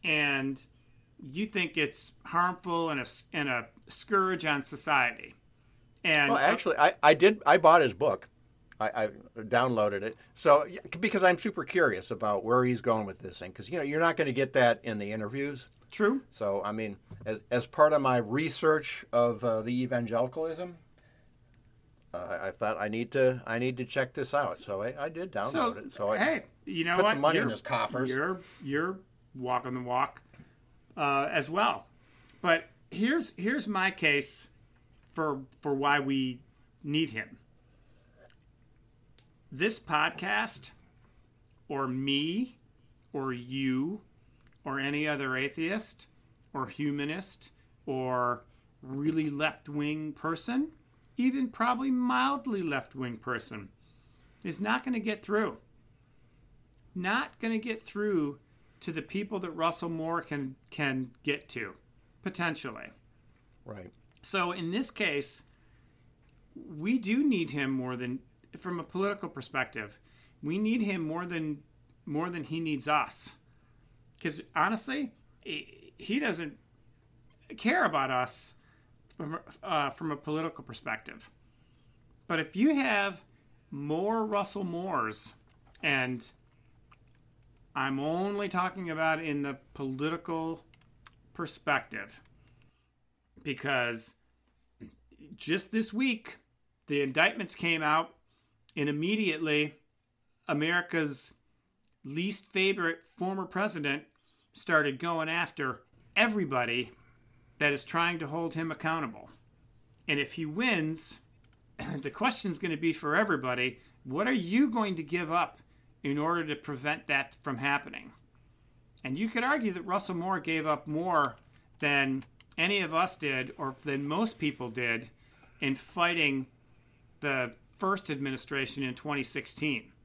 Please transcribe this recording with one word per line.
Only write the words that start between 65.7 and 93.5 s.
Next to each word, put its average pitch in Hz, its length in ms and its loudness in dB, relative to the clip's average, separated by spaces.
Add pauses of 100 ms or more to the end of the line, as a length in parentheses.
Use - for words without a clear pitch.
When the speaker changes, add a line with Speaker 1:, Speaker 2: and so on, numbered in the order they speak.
Speaker 1:
we 185 440 -2
do 233 280 2
need 190 240 2
him 139 200 -2
more 127 260 -2
than 123 220 -4 (400)
from 175 220 -6
a 156 40 -8
political 196 440 -4
perspective. 127 720 -6 (440)
We 165 160 -2
need 220 240 2
him 196 200 0
more 165 240 -4
than, 156 360 -4 (440)
more 160 240 -2
than 170 140 -6
he 156 160 -6
needs 151 280 -2
us. - 440 0 (920)
'Cause 151 180 -4 (140)
honestly, 220 580 0 (300)
he, - 540 -12
he 220 220 -2
doesn't 170 400 -4 (1000)
care 302 280 2
about 143 260 2
us 127 440 -2 (600)
from, 160 220 -8 (240)
uh, 147 280 0
from 160 220 -8
a 143 40 -4
political 156 480 -6
perspective. - 640 -10 (960)
But 165 140 -2
if 156 160 -6
you 285 180 6
have 208 500 2 (460)
more 170 540 0
Russell 202 400 -2
Moores, 165 720 -4 (480)
and 127 480 0 (1400)
I'm 135 260 -2
only 190 480 -2
talking 180 420 -4
about 160 320 0
in 147 200 -2
the 139 160 -6 (160)
political 160 920 -4 (680)
perspective, - 880 -4 (1200)
because 127 720 -4 (1200)